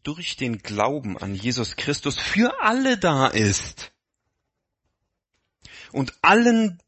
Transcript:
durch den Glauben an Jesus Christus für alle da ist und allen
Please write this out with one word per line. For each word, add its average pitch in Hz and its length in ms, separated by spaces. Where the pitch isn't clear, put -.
durch 160 340
den 120 220
Glauben 107 580
an 98 180
Jesus 117 420
Christus - 420
für 240 420
alle 247 380
da 143 300
ist - 640
und 135 300
allen 220 640